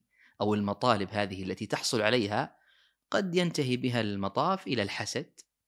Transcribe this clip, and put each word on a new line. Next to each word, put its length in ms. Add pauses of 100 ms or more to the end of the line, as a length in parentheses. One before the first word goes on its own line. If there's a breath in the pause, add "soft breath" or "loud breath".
(420 soft breath)
أو 120
المطالب 580
هذه 320
التي 220
تحصل 360
عليها 560 (540 soft breath)
قد 240
ينتهي 420
بها 240
المطاف 640
إلى 140
الحسد، 580 (280)